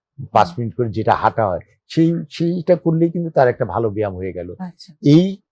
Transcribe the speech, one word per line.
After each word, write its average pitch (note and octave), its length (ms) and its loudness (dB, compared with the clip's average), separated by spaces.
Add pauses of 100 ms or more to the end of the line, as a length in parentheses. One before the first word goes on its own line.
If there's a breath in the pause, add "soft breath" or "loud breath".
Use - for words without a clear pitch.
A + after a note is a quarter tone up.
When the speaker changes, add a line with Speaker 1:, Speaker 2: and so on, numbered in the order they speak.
(320)
Speaker 1:
পাঁচ G#2 160 4
Speaker 2:
হুম। F2 100 -14
Speaker 1:
মিনিট A#2 180 -6
করে A#2+ 140 -2
যেটা G#2+ 260 0
হাঁটা G#2+ 320 0
হয়, F2 120 -4 (280)
সেই, E3 260 2 (160)
সেইটা E3+ 460 0
করলেই E3 340 0
কিন্তু E3+ 200 -6
তার C#3 180 4
একটা B2 180 -2
ভালো G#2+ 240 -2
ব্যায়াম G2+ 260 -4
হয়ে F#2 180 -8
গেল। F2 260 -10
Speaker 2:
আচ্ছা। F3+ 420 -16
Speaker 1:
এই F3+ 360 6 (140)